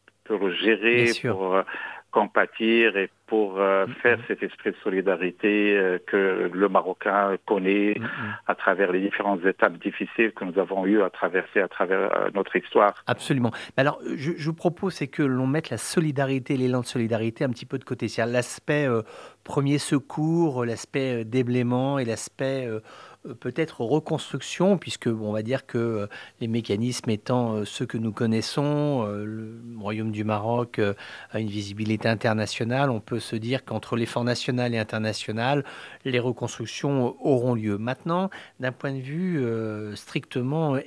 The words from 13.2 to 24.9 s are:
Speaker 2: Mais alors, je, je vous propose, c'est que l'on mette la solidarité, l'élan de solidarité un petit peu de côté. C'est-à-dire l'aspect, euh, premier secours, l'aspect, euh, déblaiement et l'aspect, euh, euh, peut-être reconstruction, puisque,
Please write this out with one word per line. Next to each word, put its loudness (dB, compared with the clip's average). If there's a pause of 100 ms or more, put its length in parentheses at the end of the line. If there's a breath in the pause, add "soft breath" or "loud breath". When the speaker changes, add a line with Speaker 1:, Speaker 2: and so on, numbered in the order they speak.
Speaker 2:
Mais 4
alors, 2 (160)
je, -4
je -8
vous -4
propose, -2
c'est -6
que -4
l'on 2
mette 0
la -4
solidarité, 0
l'élan 2
de -6
solidarité 0
un 0
petit -8
peu -6
de -8
côté. -6
C'est-à-dire -2
l'aspect, 0
euh, 2 (400 loud breath)
premier 2
secours, 0
l'aspect, -2
euh, -6
déblaiement 2
et 0
l'aspect, -4
euh, -6 (480 loud breath)
euh, -12
peut-être -4
reconstruction, 0
puisque, -4